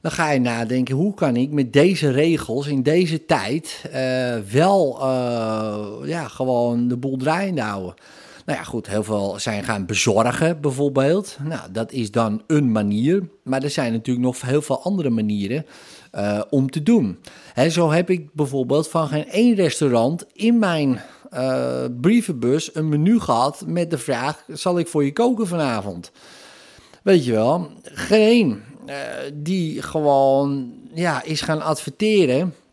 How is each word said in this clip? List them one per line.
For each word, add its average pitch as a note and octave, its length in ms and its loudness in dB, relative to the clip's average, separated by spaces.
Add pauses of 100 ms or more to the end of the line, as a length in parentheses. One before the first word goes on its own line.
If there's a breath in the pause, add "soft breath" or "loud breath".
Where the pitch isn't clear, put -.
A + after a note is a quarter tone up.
dan E3+ 100 -4
ga D#3 200 -2
je C#3 100 2
nadenken, B2 540 0
hoe F#3+ 200 0
kan C3+ 220 0
ik C3 140 0
met C#3 220 -2
deze D3+ 380 4
regels C#3+ 560 0
in C#3 160 -2
deze D#3 420 0
tijd, D3 640 -4
eh, B2+ 460 -2 (140)
wel, D#3+ 500 4
eh, A2+ 880 -2 (180)
ja, D3+ 240 -6
gewoon A#2+ 600 0
de B2 80 0
boel C3 200 -4
draaiende D#3+ 440 -2
houden. G2 340 -6 (560 loud breath)
Nou C#3+ 120 -6
ja, - 20 -12
goed, - 220 -8
heel G#2 160 -2
veel G2+ 360 -2
zijn G#2 260 -6
gaan G2+ 220 -4
bezorgen A#2+ 760 2
bijvoorbeeld. C#3+ 840 0
Nou, D3 300 -8
dat A2 200 -4
is A#2 180 -4
dan A2 360 0
een D3 260 2
manier, A2+ 560 0 (160)
maar C3 180 -2
er C#3+ 80 -4
zijn C3 220 -2
natuurlijk B2 340 -2
nog B2 140 -2
heel C#3 220 0
veel C#3 200 -4
andere F3+ 280 -2
manieren, G#2+ 560 -2 (440 loud breath)
eh, G#2 300 -2 (100)
om C3+ 200 2
te D#3 120 -4
doen. D3 360 2 (360 loud breath)
Hè, C#3+ 160 2
zo E3 200 2
heb F3+ 200 2
ik E3 220 -4
bijvoorbeeld C#3 560 0
van D#3+ 200 -2
geen D3+ 200 -4
één A#3 260 4
restaurant C#3+ 800 2
in A#3 260 2
mijn, D3+ 420 0 (300 loud breath)
eh, B2+ 540 -2 (160)
brievenbus D#3 760 2
een D#3 140 -2
menu E3 320 4
gehad C3 460 0
met E3 240 -2
de D#3+ 80 -4
vraag, C3 540 -4
"Zal F3+ 260 -2
ik E3+ 100 -2
voor D3 160 0
je C#3 80 -2
koken A#3 340 0
vanavond?" A2+ 640 -4 (920 loud breath)
Weet F3+ 220 4
je B2 80 0
wel, C#3 380 2 (120)
geen - 380 0
één, G#3+ 420 4 (240)
eh, C#3 100 -12 (380)
die D#3+ 480 -4
gewoon, C#3 920 2 (220)
ja, D#3+ 280 0
is D#3 180 -4
gaan D#3 220 -2
adverteren D#3+ 920 2 (180)